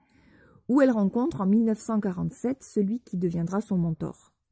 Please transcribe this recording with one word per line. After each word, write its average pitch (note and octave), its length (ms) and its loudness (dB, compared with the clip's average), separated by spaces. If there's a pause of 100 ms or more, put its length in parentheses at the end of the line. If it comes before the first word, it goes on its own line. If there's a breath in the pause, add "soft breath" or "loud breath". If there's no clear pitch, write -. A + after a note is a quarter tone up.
(680 soft breath)
où C4+ 140 4
elle C4 100 6
rencontre A3 500 0
en F#3+ 60 0
mille A3 180 4
neuf A3 140 0
cent A3 200 -2
quarante-sept F#3 640 -4
celui G#3+ 360 -2
qui - 180 -8
deviendra F3 440 -2
son G3 160 -2
mentor, - 560 -4 (180)